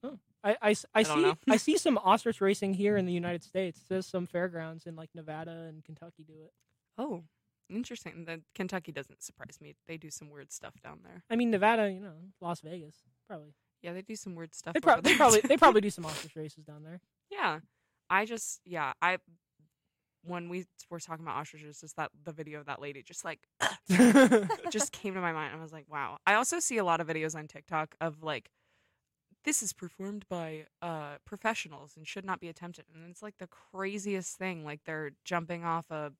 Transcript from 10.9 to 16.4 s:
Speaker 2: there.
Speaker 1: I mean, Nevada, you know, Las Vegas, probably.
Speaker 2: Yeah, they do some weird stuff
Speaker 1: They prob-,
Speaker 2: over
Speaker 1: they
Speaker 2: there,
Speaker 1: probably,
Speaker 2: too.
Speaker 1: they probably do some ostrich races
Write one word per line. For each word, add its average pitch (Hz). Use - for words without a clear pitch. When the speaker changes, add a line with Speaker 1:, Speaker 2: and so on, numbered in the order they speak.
Speaker 2:
there. -
Speaker 1:
I 226
mean, 240
Nevada, 214
you 185
know, 196
Las 170
Vegas, 156
probably. 151
Speaker 2:
Yeah, 170
they 185
do 214
some 190
weird 165
stuff -
Speaker 1:
They -
prob-, -
Speaker 2:
over 170
Speaker 1:
they 247
Speaker 2:
there, -
Speaker 1:
probably, 233
Speaker 2:
too. 262
Speaker 1:
they 254
probably 240
do 202
some 170
ostrich 156
races 156